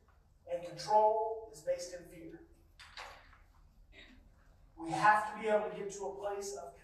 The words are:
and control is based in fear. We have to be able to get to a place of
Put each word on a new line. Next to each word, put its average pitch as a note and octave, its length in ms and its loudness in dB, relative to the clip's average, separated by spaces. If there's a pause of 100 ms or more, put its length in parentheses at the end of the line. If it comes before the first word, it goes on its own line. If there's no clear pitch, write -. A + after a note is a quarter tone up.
(500)
and F3 160 -4
control G#3+ 880 4
is - 100 -18
based - 320 -4
in - 120 -12
fear. - 340 -16 (2500)
We E3 140 -8
have G#3+ 420 6
to G3+ 80 -10
be A3 80 0
able G#3+ 200 4
to A3 60 -8
get G3+ 180 -8
to F#3+ 120 -8
a F#3+ 100 -6
place G3+ 400 -6
of - 180 -12 (100)